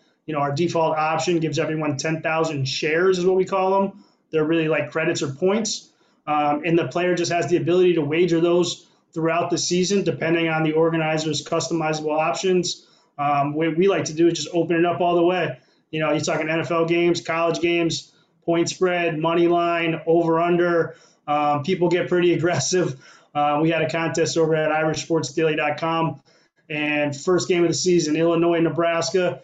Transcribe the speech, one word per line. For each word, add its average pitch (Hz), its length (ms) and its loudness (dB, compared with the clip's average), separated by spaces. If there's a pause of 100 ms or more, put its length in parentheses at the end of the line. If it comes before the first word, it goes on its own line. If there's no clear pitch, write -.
(280)
you 156 80 -6
know, 147 40 -2
our 143 120 0
default 160 440 0
option 160 440 0
gives 151 180 -4
everyone 156 400 -2
ten 160 240 -4
thousand 160 460 -2
shares 170 500 0
is 175 80 -2
what 185 120 2
we 185 80 2
call 190 360 0
them. 196 220 -6 (260)
They're 156 160 0
really 160 220 2
like 147 240 -2
credits 165 320 -2
or 143 60 -2
points. 202 600 -2 (380)
Um, 151 360 0
and 170 140 2
the 147 120 0
player 180 260 0
just 170 160 -2
has 175 160 -2
the 170 100 2
ability 175 380 2
to 160 60 2
wager 165 380 2
those 175 460 0 (300)
throughout 165 340 0
the 165 80 0
season, 180 460 0
depending 165 440 0
on 160 140 0
the 156 120 0
organizer's 156 680 0
customizable 156 720 -2
options. 170 720 0 (320)
Um, 143 380 0
what 160 200 -2
we 185 120 4
like 165 180 0
to 160 80 -8
do 165 140 4
is 170 60 2
just - 200 -8
open 170 220 0
it 170 100 2
up 175 160 0
all 175 140 2
the 175 80 2
way. 170 340 0 (340)
You 156 80 -6
know, 151 120 0
you're 151 100 0
talking 156 280 -2
N 165 120 0
F 143 100 -4
L 165 140 2
games, 170 340 2
college 165 400 -2
games, 170 540 -2 (320)
point 170 240 0
spread, 175 500 -2
money 170 300 2
line, 170 580 0
over 165 320 2
under. 175 560 0 (320)
Um, 147 360 0
people 175 260 0
get 175 180 0
pretty 175 260 2
<laughs> - 20 2
aggressive. 160 600 0 (400)
Uh, 147 260 0
we 160 80 2
had 160 120 0
a 160 80 0
contest 165 480 -2
over 160 180 2
at 156 160 0
Irish 156 320 -2
sports 156 300 -4
daily 156 240 0
dot 147 200 -2
com, 165 440 -2 (480)
and 147 440 -2
first 180 360 0
game 175 140 2
of 170 40 4
the 165 60 0
season, 165 420 2
Illinois, 170 460 2
Nebraska, 165 840 0